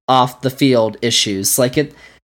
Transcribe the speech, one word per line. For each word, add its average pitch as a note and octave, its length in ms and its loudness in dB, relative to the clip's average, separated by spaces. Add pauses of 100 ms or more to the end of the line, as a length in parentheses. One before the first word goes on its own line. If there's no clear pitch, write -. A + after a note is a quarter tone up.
off-the-field C3 920 0
issues. G#2 580 -2
Like, C3 180 0
it, D3 160 -2 (340)